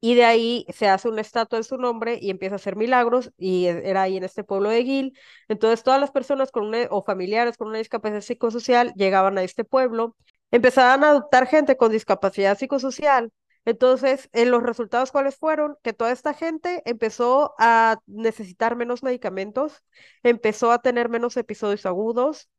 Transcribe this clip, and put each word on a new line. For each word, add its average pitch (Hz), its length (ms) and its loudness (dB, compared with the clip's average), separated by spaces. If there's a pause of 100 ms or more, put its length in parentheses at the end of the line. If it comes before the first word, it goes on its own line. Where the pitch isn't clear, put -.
y 233 140 2
de 240 100 6
ahí 233 480 2
se 208 160 -2
hace 190 220 0
una 214 100 -6
estatua 226 380 -4
en 220 60 -6
su 262 120 -10
nombre 233 440 -6
y 196 100 -6
empieza 190 240 -6
a - 20 -8
hacer 190 200 -8
milagros, 240 600 0
y 185 300 -2
e-, 175 240 -4
era 190 120 0
ahí 190 140 -2
en 185 80 -8
este 190 200 -10
pueblo 196 260 -2
de 233 140 0
Gil. 269 340 -4 (300)
Entonces, 226 340 0
todas 262 180 4
las 285 100 -2
personas 269 400 -2
con 214 160 -4
una, 226 240 -4
o 196 140 -4
familiares 214 540 -4
con 220 100 -10
una 220 100 -8
discapacidad 214 440 -6
psicosocial 240 720 0
llegaban 190 420 2
a 185 60 -2
este 185 220 -8
pueblo, 233 520 -2 (340)
empezaban 254 540 6
a 302 60 6
adoptar 254 360 4
gente 277 300 4
con 226 160 4
discapacidad 202 640 0
psicosocial. 262 760 0 (360)
Entonces, 254 680 0
en 233 180 2
los 240 120 2
resultados, 240 500 -4
¿cuáles 277 240 -2
fueron? 302 460 -2
Que 226 100 -6
toda 233 200 -2
esta 294 200 -6
gente 330 540 -8
empezó 240 720 -2
a 226 480 4
necesitar 220 680 -4
menos 240 280 -8
medicamentos, 247 800 -6 (400)
empezó 233 500 0
a 240 80 2
tener 240 300 -2
menos 233 260 -4
episodios 208 480 -6
agudos 226 640 -4 (100)